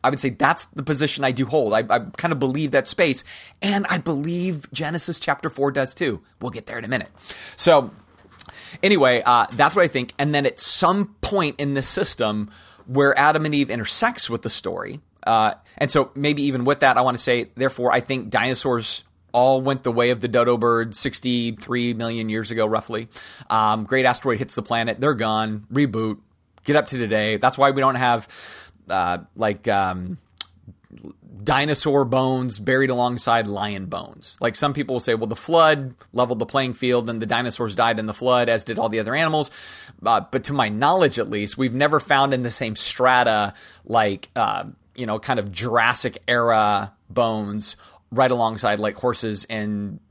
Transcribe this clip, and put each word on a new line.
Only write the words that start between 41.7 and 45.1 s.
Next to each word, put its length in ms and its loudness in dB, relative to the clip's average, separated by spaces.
never 240 2
found 340 2
in 120 -2
the 60 -4
same 260 -4
strata, 800 2
like, 520 0
uh, 280 -2
you 120 -8
know, 120 -4